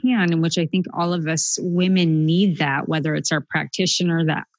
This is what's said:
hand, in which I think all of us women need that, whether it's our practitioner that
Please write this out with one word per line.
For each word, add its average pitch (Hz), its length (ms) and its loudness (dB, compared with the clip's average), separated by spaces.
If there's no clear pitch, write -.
hand, 214 300 2
in 165 100 2
which 165 160 0
I 165 80 2
think 185 280 0
all 175 200 -2
of 165 140 -2
us 160 340 -2
women 175 640 2
need 170 340 2
that, 143 280 -2
whether 151 280 -2
it's - 180 -4
our 147 80 0
practitioner 165 880 -2
that - 180 -2